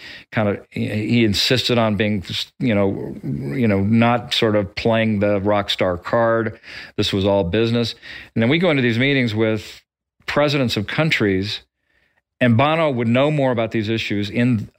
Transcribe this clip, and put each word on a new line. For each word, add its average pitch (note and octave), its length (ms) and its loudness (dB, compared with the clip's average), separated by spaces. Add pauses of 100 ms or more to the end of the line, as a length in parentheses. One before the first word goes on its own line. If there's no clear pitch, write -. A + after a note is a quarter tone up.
(320)
kind G#2+ 160 0
of, - 220 -4
he, A2+ 180 -6
he A2+ 360 0
insisted A#2 540 0
on A2 180 2
being, G#2 280 -2 (340)
you A#2+ 160 0
know, F#2 480 -2
you C#3 460 -2
know, G2 120 2
not A#2 540 2
sort G#2+ 220 0
of G2+ 180 -2
playing A2 460 0
the G#2 200 2
rock G2+ 300 0
star F2+ 280 -2
card. A2+ 600 0 (380)
This G#2 160 -2
was G2 120 0
all G2 200 2
business. A2+ 500 0 (400)
And A2+ 80 0
then A#2 60 2
we D#3 100 2
go F#3 120 2
into C#3 120 2
these A#2 160 2
meetings B2+ 380 0
with A2 460 -2 (440)
presidents C#3+ 500 0
of G2+ 120 -4
countries, G#2 720 -2 (800)
and A#2+ 160 4
Bono D3+ 340 2
would A#2+ 160 -2
know C3 240 4
more C3+ 220 2
about A2+ 180 -2
these A2 180 -2
issues G#2 420 -2
in, A#2 380 0 (100)